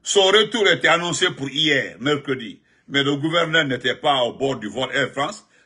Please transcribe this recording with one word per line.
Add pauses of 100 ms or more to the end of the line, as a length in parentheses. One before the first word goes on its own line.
Son
retour
était
annoncé
pour
hier,
mercredi. (280)
Mais
le
gouverneur
n'était
pas
au
bord
du
vol
Air
France (200)